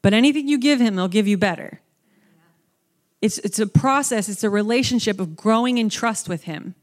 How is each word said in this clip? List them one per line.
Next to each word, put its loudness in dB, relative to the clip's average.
But 4
anything 2
you 2
give 2
him, 2
he'll -2
give 0
you 2
better. -4
It's, 0
it's -6
a 0
process. 0
It's -8
a 0
relationship 0
of -6
growing 2
in 2
trust -4
with -6
him -12